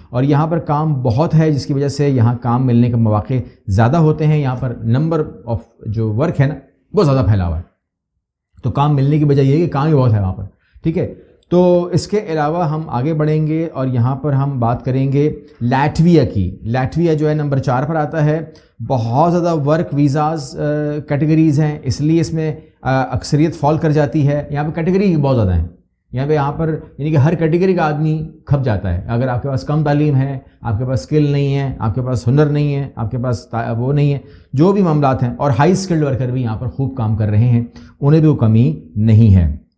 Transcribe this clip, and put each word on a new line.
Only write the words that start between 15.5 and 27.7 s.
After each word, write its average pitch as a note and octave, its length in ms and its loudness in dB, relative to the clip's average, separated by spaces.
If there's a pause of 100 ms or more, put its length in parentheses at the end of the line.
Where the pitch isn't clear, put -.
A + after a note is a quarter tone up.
Latvia C#3+ 640 4
की। F#2 400 -4
Latvia C3 500 -2
जो D3+ 140 0
है D3+ 60 0
नंबर D3 240 -2
चार C3 260 0
पर D#3+ 120 -4
आता D3+ 240 -2
है। D3+ 320 0 (300)
बहुत A#2 480 0
ज़्यादा E3+ 240 0
work D#3 400 0
visas, D3+ 600 -2
अ, D#3 40 -10 (500)
categories D#3 520 2
हैं, D3+ 220 -2
इसलिए D3+ 380 0
इसमें, D#3 420 -4 (220)
अ, C3 280 0
अक्सरियत D#3 420 0
fall D3+ 240 0
कर D#3 140 0
जाती D3 300 0
है। C#3+ 300 0
यहाँ C#3+ 120 -4
पे D#3 80 -4
कैटेगरी F3+ 440 0
बहुत C3+ 200 2
ज़्यादा G2 160 2
हैं। E2 180 0 (440)
यहाँ C3+ 140 -4
पे, D#3 60 0
यहाँ C#3+ 180 0
पर D#3 480 -6
यानी D3+ 100 -4
कि D#3 60 0
हर D3+ 180 4
category F3 400 2